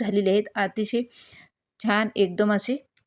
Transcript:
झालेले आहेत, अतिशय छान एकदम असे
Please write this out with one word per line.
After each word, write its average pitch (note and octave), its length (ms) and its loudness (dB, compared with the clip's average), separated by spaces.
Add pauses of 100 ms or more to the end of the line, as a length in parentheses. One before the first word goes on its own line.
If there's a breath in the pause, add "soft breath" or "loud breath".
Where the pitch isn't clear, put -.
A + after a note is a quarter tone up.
झालेले G3+ 300 0
आहेत, G#3 140 2 (100)
अतिशय G#3+ 480 -2 (840 soft breath)
छान G#3+ 320 0
एकदम G3+ 360 2
असे A#3 360 -4 (180)